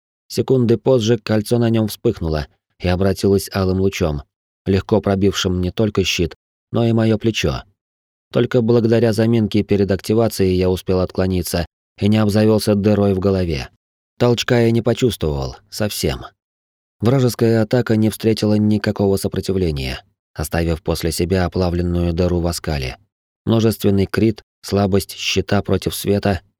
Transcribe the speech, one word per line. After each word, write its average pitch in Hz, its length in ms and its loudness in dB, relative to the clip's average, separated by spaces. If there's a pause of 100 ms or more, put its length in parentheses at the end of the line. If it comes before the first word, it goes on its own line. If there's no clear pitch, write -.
(280)
Секунды 120 480 2
позже 117 420 2
кольцо 110 400 -2
на 117 120 2
нём 110 180 0
вспыхнуло 80 580 -2 (320)
и 90 100 -2
обратилось 95 680 0
алым 95 260 0
лучом, 85 420 -2 (440)
легко 98 340 0
пробившим 95 600 0
не 90 100 -2
только 104 340 0
щит, - 300 -4 (380)
но 117 120 0
и 113 80 2
моё 110 260 2
плечо. 82 440 -2 (680)
Только 123 280 2
благодаря 113 520 2
заминке 110 500 2
перед 98 280 0
активацией 101 680 0
я 92 120 2
успел 92 320 0
отклониться 92 640 -2 (340)
и 104 100 0
не 107 100 4
обзавёлся 107 560 2
дырой 101 400 2
в 92 40 -2
голове. 90 520 -2 (480)
Толчка 120 420 2
я 117 100 4
не 117 120 2
почувствовал, 80 760 -2 (140)
совсем. 90 540 -4 (760)
Вражеская 117 640 2
атака 117 340 0
не 110 120 2
встретила 107 460 0
никакого 104 640 2
сопротивления, 85 840 -4 (320)
оставив 82 480 -4
после 82 300 -2
себя 90 320 0
оплавленную 87 680 -2
дыру 87 280 0
в 85 60 -2
оскале. 73 500 -6 (480)
Множественный 107 600 0
крит, 107 360 0 (200)
слабость 98 500 0
щита - 500 -2
против - 320 -2
света, 101 460 -2 (200)